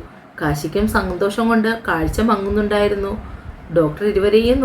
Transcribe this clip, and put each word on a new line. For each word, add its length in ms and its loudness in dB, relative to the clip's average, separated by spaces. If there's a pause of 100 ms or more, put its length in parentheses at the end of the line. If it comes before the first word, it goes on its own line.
(420)
കാശിക്കും 460 -2
സന്തോഷം 640 0
കൊണ്ട് 180 2 (180)
കാഴ്ച 340 0
മങ്ങുന്നുണ്ടായിരുന്നു. 920 0 (640)
ഡോക്ടർ 340 2
ഇരുവരെയും 540 4